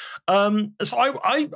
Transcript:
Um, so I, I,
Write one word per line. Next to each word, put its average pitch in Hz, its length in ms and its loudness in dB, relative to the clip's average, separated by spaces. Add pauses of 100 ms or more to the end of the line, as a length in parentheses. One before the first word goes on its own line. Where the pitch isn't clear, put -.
(280)
Um, 208 560 2
so - 160 -2
I, 269 140 2 (100)
I, 285 320 0